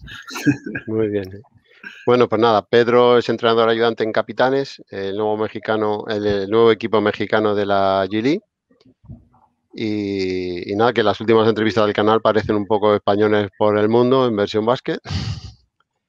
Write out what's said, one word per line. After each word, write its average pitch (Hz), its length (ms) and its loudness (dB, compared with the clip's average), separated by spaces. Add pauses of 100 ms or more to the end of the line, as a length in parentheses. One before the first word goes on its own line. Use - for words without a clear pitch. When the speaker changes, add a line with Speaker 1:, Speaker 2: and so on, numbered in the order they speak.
(440)
Speaker 1:
<laughs> - 420 -2
Speaker 2:
Muy 110 220 -2
bien. 101 160 -4 (800)
Bueno, 123 240 4
pues 107 120 -2
nada, 110 260 4
Pedro 120 520 4
es 113 120 -2
entrenador 113 400 2
ayudante 113 340 0
en 110 80 -4
Capitanes, 127 800 -2
el 98 260 -6
nuevo 107 220 -2
mexicano, 107 680 -4
el, 104 180 -4
el 101 240 -2
nuevo 113 200 4
equipo 110 300 0
mexicano 107 540 0
de 101 120 -2
la 98 440 2
G 107 120 -4
League. 143 200 0 (1400)
Y, 98 960 -4
y 98 40 -4
nada, 117 160 2
que 113 100 0
las 104 180 0
últimas 113 280 2
entrevistas 107 360 0
del 104 100 0
canal 110 280 2
parecen 107 340 0
un 101 100 -4
poco 104 280 2
españoles 104 640 0
por 104 200 2
el 107 100 0
mundo 123 380 2
en 113 100 -2
versión 104 280 -2
básquet. 131 360 -4 (1080)